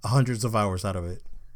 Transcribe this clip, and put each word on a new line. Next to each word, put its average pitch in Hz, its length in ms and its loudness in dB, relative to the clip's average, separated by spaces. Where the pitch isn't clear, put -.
hundreds 120 400 2
of 113 120 0
hours 98 280 2
out 95 120 -2
of 87 80 -4
it. - 180 -8